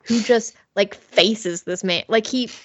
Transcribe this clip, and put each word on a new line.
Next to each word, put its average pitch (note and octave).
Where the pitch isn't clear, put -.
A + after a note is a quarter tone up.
who A#3
just, A3+
like, G3+
faces F#3
this F3+
man. F3
Like, A3
he, B3